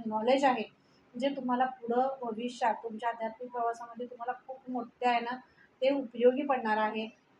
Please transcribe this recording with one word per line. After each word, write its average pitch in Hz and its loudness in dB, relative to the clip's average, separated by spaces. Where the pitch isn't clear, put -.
नॉलेज 233 4
आहे, 240 2
जे 269 2
तुम्हाला 247 0
पुढं 240 0
भविष्यात 233 -2
तुमच्या 226 -4
आध्यात्मिक 226 -6
प्रवासामध्ये 233 -4
तुम्हाला 240 -10
खूप 262 -14
मोठ्या 247 -2
आहे 233 4
ना, 233 -6
ते 262 4
उपयोगी 254 4
पडणार 233 0
आहे 214 -2